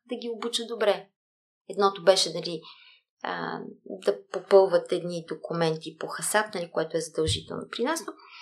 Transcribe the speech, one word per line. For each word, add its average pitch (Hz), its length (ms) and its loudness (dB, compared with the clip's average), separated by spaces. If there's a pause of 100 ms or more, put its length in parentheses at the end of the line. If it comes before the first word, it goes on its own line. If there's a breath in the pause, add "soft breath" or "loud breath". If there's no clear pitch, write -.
да 247 100 -6
ги 233 140 -8
обуча 233 360 -4
добре. 214 420 0 (600)
Едното 196 360 0
беше, 190 280 6
нали, 170 280 -6 (600 loud breath)
а, - 380 -4 (240)
да 202 480 -4
попълват 185 600 6
едни 175 360 -4
документи 160 720 -2
по - 60 -6
хасап, 214 480 0
нали, 175 180 -6
което 160 240 -2
е 160 40 0
задължително - 720 -4
при 233 140 -4
нас, 320 220 -2
но - 60 -10 (300 loud breath)